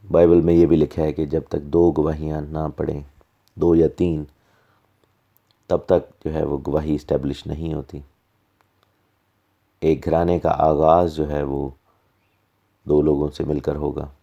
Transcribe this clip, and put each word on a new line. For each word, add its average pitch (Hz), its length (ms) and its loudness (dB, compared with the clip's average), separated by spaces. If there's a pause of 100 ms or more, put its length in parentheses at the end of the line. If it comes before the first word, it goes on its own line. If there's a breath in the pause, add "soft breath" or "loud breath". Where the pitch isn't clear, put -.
(100)
بائبل 85 300 6
میں 85 140 2
یہ 85 120 6
بھی 82 100 4
لکھا 78 260 0
ہے 76 100 -2
کہ 78 140 -4
جب 78 220 -4
تک 78 140 -4
دو 82 360 2
گواہیاں 78 420 -4
نہ 76 180 -10 (180)
پڑیں، 76 240 -6 (540)
دو 85 200 2
یا 82 220 4
تین، 80 280 -2 (1400)
تب 87 200 0
تک - 380 0
جو 78 100 -6
ہے 78 100 -2
وہ 73 220 -4
گواہی 76 280 -2
اسٹیبلش 69 520 -4
نہیں 78 280 -8
ہوتی۔ 71 260 -12 (1800)
ایک 80 240 0
گھرانے 85 340 0
کا 80 120 0
آغاز 78 680 2
جو 76 140 -2
ہے، 71 120 -4
وہ 69 260 -6 (1200)
دو 73 140 4
لوگوں 73 280 0
سے 76 140 -8
مل 73 160 -4
کر 73 160 -4
ہوگا۔ 73 300 -6 (160)